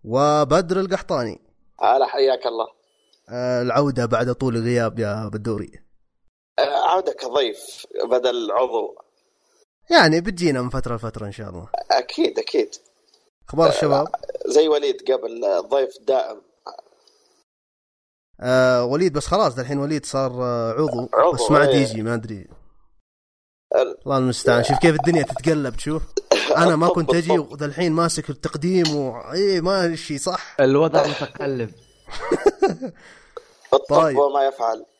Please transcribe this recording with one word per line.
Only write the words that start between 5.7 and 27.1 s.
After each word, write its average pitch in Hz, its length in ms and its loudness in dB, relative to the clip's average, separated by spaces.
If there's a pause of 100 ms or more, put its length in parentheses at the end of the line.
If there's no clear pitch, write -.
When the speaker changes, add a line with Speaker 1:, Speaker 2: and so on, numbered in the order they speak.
Speaker 2:
آه، - 300 0
عودة 180 240 0
كضيف - 720 -4 (240)
بدل 120 420 0
عضو. 113 440 -2 (920)
Speaker 1:
يعني 175 320 6
بتجينا 170 400 -2
من 123 80 -4
فترة 120 260 -4
لفترة 110 300 -10
إن 101 60 -10
شاء 101 180 -14
الله. 90 200 -14 (220)
Speaker 2:
أكيد، - 480 0
أكيد. - 360 -2 (760)
Speaker 1:
أخبار 156 180 2
Speaker 2:
آه، - 40 4
Speaker 1:
الشباب؟ 143 360 0 (380)
Speaker 2:
زي 147 220 4
وليد 147 440 0
قبل، 113 340 -4
آه، 95 140 2
ضيف 131 420 -2
دائم. 113 400 -2 (2000)
Speaker 1:
آه، 127 440 4
وليد، 147 280 2
بس 147 140 -4
خلاص، 175 280 2
ده 131 60 -6
الحين 139 180 -4
وليد 147 260 -4
صار، 135 260 -2
آه، 120 400 -2
عضو. 123 420 -2
Speaker 2:
عضو، 165 180 4
Speaker 1:
بس 120 200 0
ما 147 80 6
عاد 143 100 6
Speaker 2:
إيه. 127 120 4
Speaker 1:
يجي، 110 200 -2
ما 117 120 -2
أدري. 107 340 -8 (1300)
Speaker 2:
ال- - 300 0
Speaker 1:
الله 139 120 0
المستعان. 123 460 2
شوف - 160 0
كيف 165 160 6
الدنيا 165 280 4
تتقلب، 147 520 -2
تشوف. 156 280 -4 (540)
أنا 170 180 4
ما 160 100 2
Speaker 2:
<laughs> - 0 -
الطب، 175 100 2
Speaker 1:
كنت 170 200 2